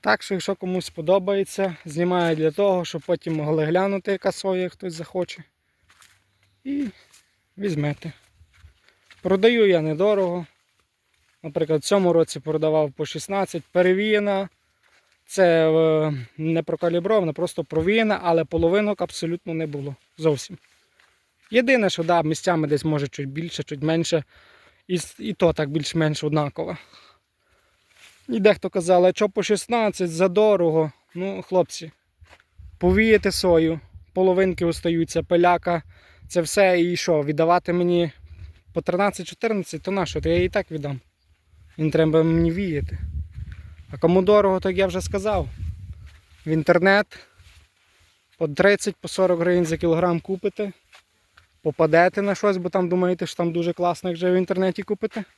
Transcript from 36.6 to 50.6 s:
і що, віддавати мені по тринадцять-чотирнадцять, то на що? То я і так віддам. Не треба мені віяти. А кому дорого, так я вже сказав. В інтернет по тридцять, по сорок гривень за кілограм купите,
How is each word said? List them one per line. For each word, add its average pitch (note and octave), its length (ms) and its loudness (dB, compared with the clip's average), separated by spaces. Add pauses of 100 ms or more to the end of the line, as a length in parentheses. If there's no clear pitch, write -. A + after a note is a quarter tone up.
і F3 160 0
що, D#3 260 0
віддавати E3 500 0
мені F3 380 0 (640)
по E3 80 -4
тринадцять-чотирнадцять, F#3+ 1000 -4
то F#3+ 100 -6
на G3 140 0
що? D3 160 -6
То D#3+ 80 -2
я F3 140 2
і F3+ 60 -2
так F#3 220 -4
віддам. C#3+ 300 -8 (760)
Не D#3 140 0
треба D#3+ 320 4
мені E3 280 2
віяти. E3+ 480 -4 (960)
А - 20 -14
кому F3+ 240 4
дорого, G3 380 4
так F#3 180 -2
я F#3+ 100 2
вже F3+ 140 -4
сказав. G3 480 -4 (960)
В D#3 40 -6
інтернет F3 580 2 (1300)
по D#3+ 100 -2
тридцять, F#3+ 480 2
по - 120 -16
сорок F3+ 320 0
гривень F3 260 2
за D#3+ 120 -2
кілограм E3+ 420 2
купите, F#3+ 520 -6 (880)